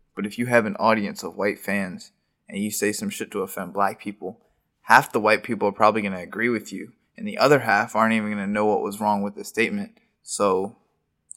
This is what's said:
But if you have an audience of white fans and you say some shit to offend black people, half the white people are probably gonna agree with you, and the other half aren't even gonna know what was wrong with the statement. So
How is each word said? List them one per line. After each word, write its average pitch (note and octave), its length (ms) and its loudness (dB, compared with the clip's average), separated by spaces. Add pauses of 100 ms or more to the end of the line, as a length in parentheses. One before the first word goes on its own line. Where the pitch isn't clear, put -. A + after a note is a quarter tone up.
(160)
But G2+ 120 -4
if G2+ 100 -12
you A#2+ 80 -2
have A#2+ 220 4
an G2 80 -6
audience G#2+ 480 0
of F2 120 -10
white G2+ 240 -2
fans G2 520 -6 (360)
and G2 140 -8
you G#2 80 -2
say G#2 220 -2
some G#2 180 -6
shit - 220 -10
to G2+ 100 -4
offend F#2+ 320 -8
black G2+ 260 -2
people, G2+ 400 -12 (440)
half B2+ 280 6
the A#2+ 80 0
white G#2+ 240 4
people G#2 240 -2
are G2+ 60 0
probably G#2+ 300 4
gonna F#2+ 160 -6
agree G2+ 300 -4
with A2 220 -4
you, F2 220 -12 (240)
and - 100 -10
the G#2 120 -6
other C#3 200 6
half A2 360 0
aren't A2 180 4
even G#2+ 160 -2
gonna G#2 160 -4
know G#2 220 0
what G#2 160 0
was G2+ 180 -6
wrong G#2 220 0
with G2+ 120 -6
the G2+ 80 -12
statement. G2+ 540 -4 (240)
So G2+ 560 -2 (600)